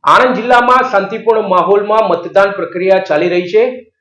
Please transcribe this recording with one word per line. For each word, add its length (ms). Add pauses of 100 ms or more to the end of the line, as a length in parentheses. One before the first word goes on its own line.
આણંદ 280
જિલ્લામાં 560
શાંતિપૂર્ણ 580
માહોલમાં 600
મતદાન 420
પ્રક્રિયા 480
ચાલી 300
રહી 120
છે. 600